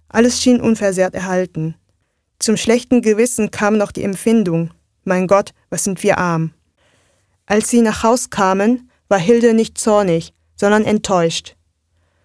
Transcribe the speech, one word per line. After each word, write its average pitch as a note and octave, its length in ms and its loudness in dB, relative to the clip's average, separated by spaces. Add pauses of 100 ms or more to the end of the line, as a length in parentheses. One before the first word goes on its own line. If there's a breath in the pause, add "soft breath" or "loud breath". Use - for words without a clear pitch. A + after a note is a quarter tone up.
alles A#3+ 320 0
schien B3 180 2
unversehrt G3 540 -2
erhalten. F3+ 640 -6 (640)
Zum G#3+ 180 0
schlechten A#3+ 440 0
Gewissen G#3+ 500 0
kam G#3+ 260 0
noch G3+ 140 -2
die - 120 -10
Empfindung: F3+ 680 0 (340)
„Mein F#3 220 -2
Gott, G3+ 240 2 (180)
was - 160 -6
sind F#3+ 180 -6
wir G3+ 140 2
arm.“ E3 360 -2 (920)
Als G#3 240 0
sie A#3 120 4
nach A3 220 0
Haus A#3+ 260 0
kamen, G3+ 600 0 (200 soft breath)
war G3 100 4
Hilde A#3 340 4
nicht A3+ 240 0
zornig, F#3+ 560 0 (220)
sondern G#3 300 2
enttäuscht. F#3 720 -2 (680)